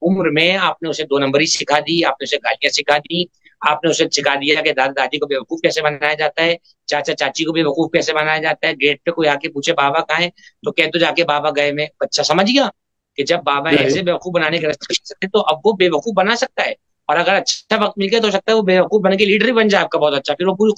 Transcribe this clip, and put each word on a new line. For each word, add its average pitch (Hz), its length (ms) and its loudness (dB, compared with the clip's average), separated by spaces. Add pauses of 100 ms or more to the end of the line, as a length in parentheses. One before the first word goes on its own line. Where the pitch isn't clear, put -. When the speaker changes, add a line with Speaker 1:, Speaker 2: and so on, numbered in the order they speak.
Speaker 1:
उम्र 180 280 0
में 165 260 2
आपने 165 340 -2
उसे 151 140 -4
दो 139 160 0
नंबरी 143 280 0
सिखा 147 320 0
दी, 160 220 0
आपने 139 240 -2
उसे 143 120 -2
गालियां 135 340 -2
सिखा - 260 0
दी, 170 320 -4 (380)
आपने 151 240 0
उसे 156 220 0
सिखा 143 220 0
दिया 147 260 0
कि 151 100 0
दादा 135 200 0
दादी 135 260 -4
को 147 80 -4
बेवकूफ 143 380 -4
कैसे 156 180 0
बनाया 151 320 -2
जाता 156 300 -2
है, 170 140 0 (320)
चाचा 147 240 -2
चाची 143 300 -4
को 156 80 -4
बेवकूफ 160 420 0
कैसे 160 200 0
बनाया 156 260 0
जाता 156 280 -2
है, 160 60 0
gate 139 320 0
पे 175 60 -2
कोई 160 160 0
आके 143 200 -2
पूछे, 143 260 -2
"बाबा 143 260 0
कहाँ 160 200 -2
है?" 175 100 -2 (340)
तो - 80 -4
कह 160 140 2
दो, 160 140 0
"जाके 160 240 2
बाबा 147 280 0
गए 147 200 0
में।" 147 180 -4 (140)
बच्चा - 200 -2
समझ 170 280 2
गया 262 200 2 (460)
कि 143 60 0
जब 139 160 0
बाबा 143 320 -2
Speaker 2:
जी। 147 60 4
Speaker 1:
ऐसे 143 240 0
बेवकूफ 175 320 -4
बनाने 165 260 0
के 156 60 -4
रास्ते 151 380 -4
से - 240 -8
तो 208 120 0
अब 156 260 0
वो 220 80 4
बेवकूफ 180 420 0
बना 196 200 2
सकता - 280 -2
है। 117 120 -4 (340)
और 151 60 2
अगर 175 180 2
अच्छा - 420 -2
वक्त 208 220 0
मिल 196 100 0
गया 226 120 2
तो 214 80 2
हो 202 40 0
सकता 196 200 0
है 226 40 4
वो 220 60 2
बेवकूफ 185 400 4
बन 190 160 2
के 208 80 2
लीडर 202 200 2
ही 254 60 2
बन 220 180 4
जाए 196 120 4
आपका 160 180 -2
बहुत 147 140 2
अच्छा, 139 200 -2
फिर 175 140 -2
वो 190 80 2
पूरी 208 220 2